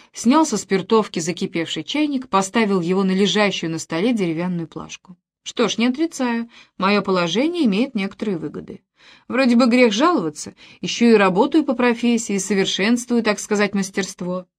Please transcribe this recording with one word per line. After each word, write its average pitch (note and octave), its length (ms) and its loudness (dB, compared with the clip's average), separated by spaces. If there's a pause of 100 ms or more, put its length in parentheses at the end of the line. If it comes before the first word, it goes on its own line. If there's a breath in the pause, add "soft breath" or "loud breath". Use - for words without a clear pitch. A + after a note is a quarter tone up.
(140 loud breath)
снял D4+ 320 4
со G#3+ 120 -4
спиртовки G3 600 0
закипевший E3+ 640 -6
чайник, C#4+ 460 -4
поставил G3 520 0
его F#3 220 0
на F#3+ 80 0
лежащую F#3+ 600 0
на D#3+ 80 -6
столе F#3 340 -2
деревянную F3 540 -4
плашку. - 500 -16 (300)
"Что G#3+ 220 -2
ж, - 80 -6
не A3+ 80 2
отрицаю, B3+ 640 -4 (300 soft breath)
моё G3 240 2
положение G3 640 0
имеет A3+ 280 0
некоторые G3 460 -6
выгоды. - 420 -12 (460 soft breath)
Вроде A#3+ 280 2
бы B3 120 4
грех A#3+ 260 4
жаловаться, G#3+ 600 0 (260 loud breath)
ещё A#3 300 2
и - 20 8
работаю G#3+ 500 4
по C4 120 -2
профессии, A#3 640 0
совершенствую, G#3 840 0
так G#3 180 -2
сказать, G#3 360 -2
мастерство. F#3 720 -6 (120)